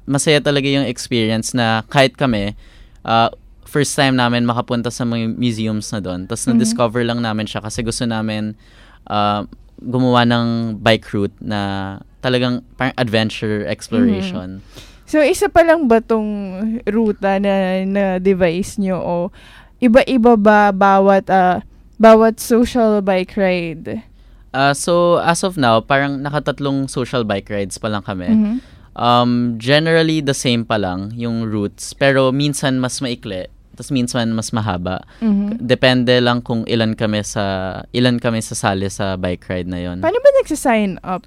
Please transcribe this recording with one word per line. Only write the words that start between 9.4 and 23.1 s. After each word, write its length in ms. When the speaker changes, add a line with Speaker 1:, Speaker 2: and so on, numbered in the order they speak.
Speaker 1:
gumawa 400
ng 560
bike 320
route 320
na 560
talagang 400
parang 160
adventure 720
exploration. 960
Speaker 2:
Mm-hmm. 240
So, 80
isa 320
pa 160
lang 240
ba 80
tong 300
ruta 560
na, 400
na 220
device 560
nyo 240
o 120
iba-iba 560
ba 320
bawat, 560
ah, 400
bawat 400
social 640
bike 320